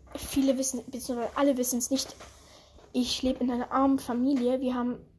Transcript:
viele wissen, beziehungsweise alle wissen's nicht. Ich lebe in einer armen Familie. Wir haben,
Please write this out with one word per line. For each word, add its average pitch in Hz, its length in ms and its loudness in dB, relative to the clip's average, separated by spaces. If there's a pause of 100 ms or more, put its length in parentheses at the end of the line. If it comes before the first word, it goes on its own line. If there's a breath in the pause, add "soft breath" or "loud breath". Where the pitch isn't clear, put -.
(160)
viele 269 420 0
wissen, 262 280 -4
beziehungsweise 240 500 -6
alle 285 220 4
wissen's 247 320 0
nicht. - 260 -2 (760 loud breath)
Ich 247 300 -2
lebe 254 220 0
in 247 80 2
einer 240 200 -4
armen 269 280 4
Familie. 254 600 2
Wir 254 160 0
haben, 247 220 -2 (220)